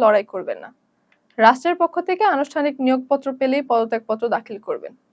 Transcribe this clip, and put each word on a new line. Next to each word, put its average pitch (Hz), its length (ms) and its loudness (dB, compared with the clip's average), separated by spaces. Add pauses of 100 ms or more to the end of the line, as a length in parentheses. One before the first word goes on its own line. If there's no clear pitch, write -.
লড়াই 214 320 4
করবেন 165 300 -8
না। - 60 -18 (680)
রাষ্ট্রের 254 440 4
পক্ষ 339 140 -2 (120)
থেকে 370 160 -2 (100)
আনুষ্ঠানিক 285 460 -2
নিয়োগপত্র 262 480 0 (100)
পেলেই 269 320 0
পদত্যাগপত্র 226 580 -2
দাখিল 220 380 -6
করবেন। - 260 -8 (200)